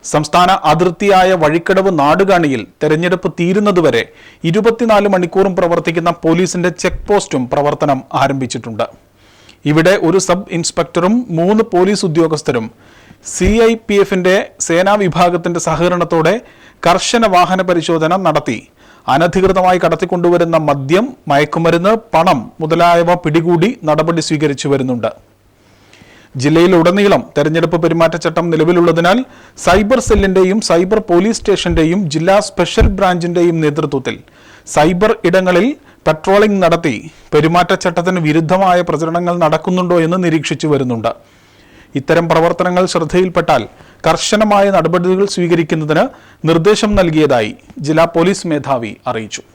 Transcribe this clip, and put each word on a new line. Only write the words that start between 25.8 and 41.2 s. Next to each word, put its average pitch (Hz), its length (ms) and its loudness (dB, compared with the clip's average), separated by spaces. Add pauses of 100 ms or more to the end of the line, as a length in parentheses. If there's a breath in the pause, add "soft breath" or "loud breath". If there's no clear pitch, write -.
ജില്ലയിലുടനീളം 170 880 2 (140)
തെരഞ്ഞെടുപ്പ് 160 440 0
പെരുമാറ്റച്ചട്ടം 165 680 0
നിലവിലുള്ളതിനാൽ 170 720 2 (340 loud breath)
സൈബർ 208 420 2
സെല്ലിന്റെയും 196 600 2
സൈബർ 185 380 0
പോലീസ് 208 400 0
സ്റ്റേഷന്റെയും 170 720 0
ജില്ലാ 175 300 2
സ്പെഷ്യൽ 196 460 0
ബ്രാഞ്ചിന്റെയും 175 760 0
നേതൃത്വത്തിൽ 139 580 -2 (480 loud breath)
സൈബർ 185 580 0
ഇടങ്ങളിൽ 185 520 2 (300 soft breath)
പട്രോളിംഗ് 196 560 2
നടത്തി 165 480 0 (240 soft breath)
പെരുമാറ്റച്ചട്ടത്തിന് 175 840 0
വിരുദ്ധമായ 175 600 2
പ്രചരണങ്ങൾ 170 560 -2
നടക്കുന്നുണ്ടോ 170 640 0
എന്ന് 175 240 0
നിരീക്ഷിച്ചു 160 440 -2
വരുന്നുണ്ട്. 127 400 -2 (840 soft breath)